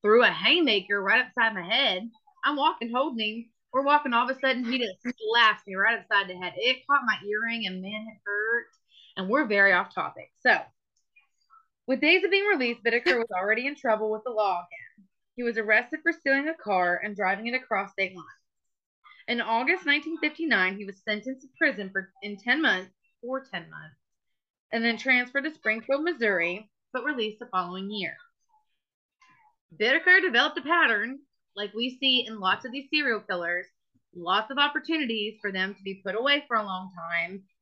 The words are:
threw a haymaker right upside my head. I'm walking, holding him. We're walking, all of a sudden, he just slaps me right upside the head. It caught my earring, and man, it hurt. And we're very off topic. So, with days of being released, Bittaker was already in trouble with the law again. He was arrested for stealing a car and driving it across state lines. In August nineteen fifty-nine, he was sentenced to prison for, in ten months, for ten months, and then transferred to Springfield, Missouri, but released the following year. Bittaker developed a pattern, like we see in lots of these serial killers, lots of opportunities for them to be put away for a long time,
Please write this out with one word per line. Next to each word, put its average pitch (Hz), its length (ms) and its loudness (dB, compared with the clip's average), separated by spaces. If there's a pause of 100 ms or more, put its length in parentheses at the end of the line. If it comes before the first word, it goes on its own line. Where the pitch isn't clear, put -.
threw 220 200 6
a 202 60 6
haymaker 202 720 2
right 220 240 2
upside 226 300 0
my 175 120 -8
head. 220 400 0 (360)
I'm 294 140 0
walking, 269 360 0
holding 233 440 -2
him. 233 120 -14 (240)
We're 269 100 2
walking, 285 300 2
all 240 160 2
of 262 80 -4
a - 20 -20
sudden, 262 240 0
he 240 140 -2
just 214 240 -6
slaps 226 640 2
me 196 80 -12
right 214 240 2
upside 196 320 -2
the 185 80 -10
head. 180 180 -8
It 254 300 -2
caught 277 200 2
my 220 120 0 (100)
earring, 226 380 -4
and 185 160 -6
man, 214 260 -10
it - 160 -20
hurt. 220 440 -2 (500)
And 185 100 -4
we're 269 200 2
very 202 260 6
off 185 220 0
topic. - 360 -8 (100)
So, 226 180 4 (1300)
with 262 140 0
days 330 220 6
of 392 60 2
being 392 160 2
released, 254 380 0
Bittaker 240 340 2
was 233 180 -2
already 214 300 0
in 285 100 -4
trouble 214 360 0
with 214 120 -4
the 254 60 -6
law 208 300 0
again. - 480 -20 (280)
He 240 60 -8
was 233 160 -2
arrested 226 460 2
for 339 100 2
stealing 277 340 0
a 320 60 -4
car 180 500 0
and 208 120 -8
driving 196 320 -2
it 240 80 -4
across 202 360 -4
state 185 240 -4
lines. 165 120 -18 (1000)
In 240 140 -2
August 254 460 0
nineteen 302 320 0
fifty-nine, 233 580 0
he 208 80 -10
was 196 180 -16
sentenced 220 380 -6
to 311 60 -20 (100)
prison 208 340 0
for, 190 200 -6 (100)
in 202 160 -10
ten 254 240 0
months, 196 320 0 (280)
for 262 220 -6
ten 175 280 -10
months, 156 260 -20 (760)
and 226 140 -2
then 233 120 0
transferred 254 480 0
to 311 80 -4
Springfield, 226 500 -2
Missouri, 208 680 -2 (240)
but 254 100 -4
released 240 360 -4
the 233 80 -14
following 185 420 -4
year. 202 260 -6 (1600)
Bittaker 330 440 6
developed 294 360 2
a - 40 -8
pattern, 262 580 2 (360)
like 202 180 -8
we 247 260 -4
see 254 280 2
in 220 120 -12
lots 190 260 0
of 240 60 -8
these 277 220 -12
serial 269 260 0
killers, 175 460 -4 (500)
lots 185 360 -2
of 262 60 -4
opportunities 285 840 -2
for 202 100 -6
them 190 240 -2
to 190 80 -20
be 196 220 -10
put 196 100 -4
away 285 320 0
for 240 80 -2
a 214 80 2
long 190 320 -8
time, 170 480 -6 (180)